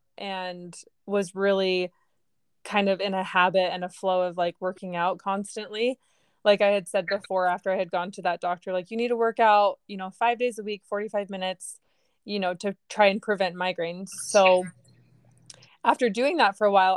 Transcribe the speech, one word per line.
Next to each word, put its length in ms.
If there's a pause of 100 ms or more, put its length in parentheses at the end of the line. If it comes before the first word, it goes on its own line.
(180)
and 560 (320)
was 300
really 560 (720)
kind 260
of 120
in 120
a 100
habit 500
and 100
a 60
flow 320
of, 160
like, 220
working 360
out 240
constantly. 800 (460)
Like 160
I 100
had 160
said 200
before, 400
after 240
I 60
had 140
gone 200
to 120
that 180
doctor, 320
like, 180
"You 60
need 120
to 60
work 240
out, 480
you 100
know, 120
five 280
days 220
a 40
week, 260
forty-five 400
minutes, 500 (460)
you 140
know, 160
to 200 (140)
try 180
and 140
prevent 340
migraines." 540
So 560 (1200)
after 240
doing 280
that 200
for 100
a 40
while, 260